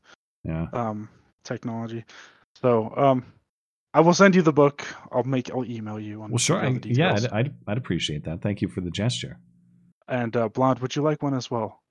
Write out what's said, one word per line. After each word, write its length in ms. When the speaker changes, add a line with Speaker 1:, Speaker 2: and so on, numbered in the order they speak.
Speaker 1:
Yeah. 300
Speaker 2:
um, 360
technology. 640
So, 340
um, 300
I 60
will 120
send 220
you 80
the 100
book. 320
I'll 120
make, 280
I'll 140
email 340
you 220
on 80
Speaker 1:
Well, 80
sure. 240
Speaker 2:
all 60
Speaker 1:
I, 100
Speaker 2:
the 120
Speaker 1:
yeah, 260
Speaker 2:
details. 100
Speaker 1:
I'd, 220
I'd, 60
I'd 120
appreciate 460
that. 180
Thank 180
you 80
for 120
the 100
gesture. 480
Speaker 2:
And, 300
uh, 120
Blonde, 300
would 160
you 60
like 220
one 100
as 160
well? 420